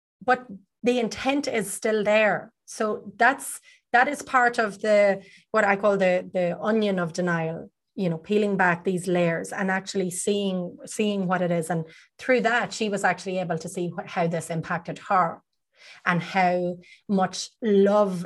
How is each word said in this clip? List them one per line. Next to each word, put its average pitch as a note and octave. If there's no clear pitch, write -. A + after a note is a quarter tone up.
But B3
the B3
intent C4+
is -
still A3
there. G#3
So G#3+
that's, -
that B3+
is C#4+
part A#3+
of G#3
the, G3+
what A3
I G3+
call G3+
the, F#3
the F3
onion G#3
of E3+
denial, E3
you F#3
know, E3
peeling G3+
back F3
these F3+
layers F3
and G3
actually F#3+
seeing, F#3+
seeing G3+
what F3+
it F3
is. E3+
And E3
through B3
that, A3+
she A3
was G3
actually F#3
able E3+
to F3
see F3
wh-, -
how F3
this E3+
impacted E3+
her F#3
and F3
how F3+
much F#3
love G3+